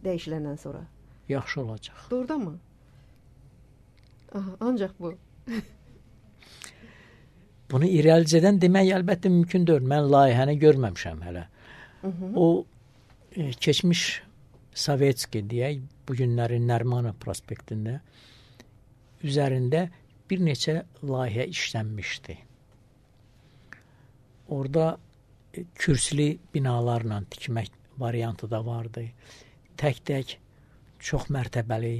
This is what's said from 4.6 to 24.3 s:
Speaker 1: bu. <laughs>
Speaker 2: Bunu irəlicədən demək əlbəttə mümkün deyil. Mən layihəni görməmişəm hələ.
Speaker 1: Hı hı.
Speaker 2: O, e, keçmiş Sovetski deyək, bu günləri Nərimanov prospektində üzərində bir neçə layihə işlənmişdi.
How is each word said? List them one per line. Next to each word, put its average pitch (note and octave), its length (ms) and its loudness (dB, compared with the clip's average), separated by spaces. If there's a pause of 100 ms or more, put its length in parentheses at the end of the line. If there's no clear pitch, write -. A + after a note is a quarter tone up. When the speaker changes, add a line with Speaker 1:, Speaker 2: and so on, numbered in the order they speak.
Speaker 1:
bu. E3+ 120 -8 (360)
<laughs> B3 40 -10 (2250)
Speaker 2:
Bunu C#3 200 2
irəlicədən E3 720 6
demək F#3+ 340 6
əlbəttə F#3 380 0
mümkün F3 340 4
deyil. D3 160 4
Mən C#3+ 280 2
layihəni C#3 480 6
görməmişəm A2+ 640 4
hələ. F2 200 -10 (560)
Speaker 1:
Hı F#3+ 60 -6
hı. F#3 260 -8
Speaker 2:
O, E3+ 320 4 (680)
e, D3 200 -6
keçmiş F3 540 2 (680)
Sovetski C3+ 720 0
deyək, B2 400 -4 (200)
bu C3 120 -6
günləri A#2+ 480 0
Nərimanov A#2+ 560 -2
prospektində A2 800 -8 (1200)
üzərində C#3 680 0 (420)
bir F#3 100 -2
neçə D#3+ 420 0 (200)
layihə B2+ 460 -2
işlənmişdi. A2 880 -8 (2250)